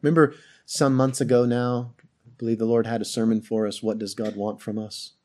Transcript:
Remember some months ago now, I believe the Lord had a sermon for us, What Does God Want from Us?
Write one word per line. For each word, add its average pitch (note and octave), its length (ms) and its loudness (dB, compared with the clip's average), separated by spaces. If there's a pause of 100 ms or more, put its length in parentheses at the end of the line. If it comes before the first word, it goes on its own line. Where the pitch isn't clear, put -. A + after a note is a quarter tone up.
Remember E3 340 4 (300)
some C3+ 300 2
months C3 240 2
ago B2 240 4
now, A#2+ 580 -2
I - 360 -20
believe A2+ 220 -2
the A2+ 60 0
Lord A2+ 220 2
had A2+ 140 -2
a G#2 40 -6
sermon A2+ 360 0
for A2 260 -2
us, G2+ 160 -8
What A2 160 -2
Does G2+ 140 -8
God G#2+ 240 -6
Want G#2 240 -6
from G#2+ 160 -8
Us? - 360 -12 (120)